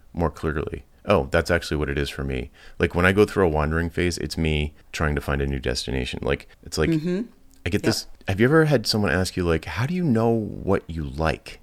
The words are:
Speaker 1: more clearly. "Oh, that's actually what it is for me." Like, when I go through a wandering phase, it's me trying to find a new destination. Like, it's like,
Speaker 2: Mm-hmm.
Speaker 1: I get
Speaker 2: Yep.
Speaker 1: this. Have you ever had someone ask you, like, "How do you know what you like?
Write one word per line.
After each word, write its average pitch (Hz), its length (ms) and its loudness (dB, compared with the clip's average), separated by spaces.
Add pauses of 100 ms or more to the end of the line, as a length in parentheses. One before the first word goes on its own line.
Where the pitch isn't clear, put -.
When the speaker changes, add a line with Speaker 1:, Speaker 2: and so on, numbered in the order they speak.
(120)
Speaker 1:
more 85 180 0
clearly. - 540 -6 (220)
"Oh, 78 240 2
that's 82 200 2
actually 82 260 0
what 71 120 -2
it 69 100 -2
is 71 120 -2
for 71 140 -8
me." 67 260 -6 (280)
Like, - 160 2
when 90 120 4
I 95 60 6
go 104 120 6
through 98 220 2
a - 20 4
wandering 78 420 0
phase, 87 280 -2
it's - 180 -6
me 76 380 0 (180)
trying 73 220 0
to 71 60 0
find 71 200 -2
a 69 60 0
new 69 140 -2
destination. 64 600 -4
Like, - 260 -2 (160)
it's - 140 -6
like, 110 120 2
Speaker 2:
Mm-hmm. 175 320 0 (420)
Speaker 1:
I - 40 -4
get - 140 0
Speaker 2:
Yep. - 0 -
Speaker 1:
this. - 240 0 (220)
Have 95 100 -2
you 113 80 6
ever 160 200 6
had 131 200 2
someone 104 240 2
ask 90 260 0
you, 92 80 0
like, 80 200 2
"How 107 220 -4
do 165 80 -4
you 180 100 -2
know 117 260 2
what 98 580 -2
you 80 160 -6
like? 69 580 -4